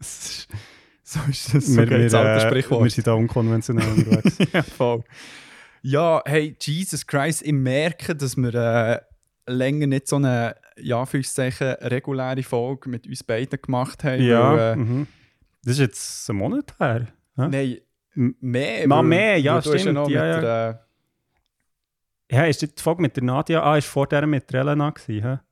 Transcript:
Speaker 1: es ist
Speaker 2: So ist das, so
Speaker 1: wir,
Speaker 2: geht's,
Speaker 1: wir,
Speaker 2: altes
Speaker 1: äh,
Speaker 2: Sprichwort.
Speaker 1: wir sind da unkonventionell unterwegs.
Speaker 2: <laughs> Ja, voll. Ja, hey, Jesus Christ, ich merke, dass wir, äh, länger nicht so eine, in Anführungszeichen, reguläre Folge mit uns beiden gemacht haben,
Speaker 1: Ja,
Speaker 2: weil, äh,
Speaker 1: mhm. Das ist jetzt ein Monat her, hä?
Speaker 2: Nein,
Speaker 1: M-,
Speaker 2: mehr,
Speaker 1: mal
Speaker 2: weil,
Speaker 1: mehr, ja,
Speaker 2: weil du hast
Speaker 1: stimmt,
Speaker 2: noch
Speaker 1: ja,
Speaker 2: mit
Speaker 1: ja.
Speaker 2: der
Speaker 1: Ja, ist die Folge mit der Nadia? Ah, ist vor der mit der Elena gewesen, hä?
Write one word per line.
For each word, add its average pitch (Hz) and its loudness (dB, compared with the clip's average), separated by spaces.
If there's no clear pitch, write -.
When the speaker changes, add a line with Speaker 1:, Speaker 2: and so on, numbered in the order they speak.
Speaker 1:
es - -14
ist - -14
Speaker 2:
So - -8
ist - -4
das, 135 2
so 131 4
Speaker 1:
wir, 113 6
Speaker 2:
geht's, 120 4
Speaker 1:
wir, 110 6
Speaker 2:
altes 110 4
Speaker 1:
äh, 110 4
Speaker 2:
Sprichwort. 127 2
Speaker 1:
wir 120 4
sind 110 -2
da 117 4
unkonventionell 113 0
unterwegs. 110 2
Speaker 2:
<laughs> - -2
Ja, 175 2
voll. 120 -2
Ja, 151 2
hey, 151 -2
Jesus 156 -6
Christ, 147 -2
ich 151 -2
merke, 147 -2
dass 139 -6
wir, 123 -2
äh, 117 0
länger 135 -2
nicht 135 -2
so 147 0
eine, 120 0
in 120 -4
Anführungszeichen, 127 -4
reguläre 131 -4
Folge 123 -4
mit 120 -8
uns - -12
beiden 127 -4
gemacht 127 -4
haben, 131 0
Speaker 1:
Ja, 120 6
Speaker 2:
weil, 113 2
äh, 110 0
Speaker 1:
mhm. 127 -2
Das 120 -2
ist 143 0
jetzt - -4
ein 104 -2
Monat 185 -4
her, 120 -2
hä? 127 0
Speaker 2:
Nein, 135 -2
Speaker 1:
M-, 127 0
Speaker 2:
mehr, 143 -2
Speaker 1:
mal 143 6
Speaker 2:
weil, 165 4
Speaker 1:
mehr, 190 4
ja, 143 2
Speaker 2:
weil 160 0
du 151 0
hast - 2
Speaker 1:
stimmt, 185 0
Speaker 2:
noch 143 -2
Speaker 1:
ja, 147 0
Speaker 2:
mit 165 0
Speaker 1:
ja. 160 -2
Speaker 2:
der 113 -4
Speaker 1:
Ja, 131 4
ist 143 0
die 151 -4
Folge 170 0
mit 135 0
der 123 -2
Nadia? 156 0
Ah, 151 2
ist 147 0
vor 139 0
der 147 0
mit 147 -2
der 131 0
Elena 147 0
gewesen, 107 -6
hä? 131 -2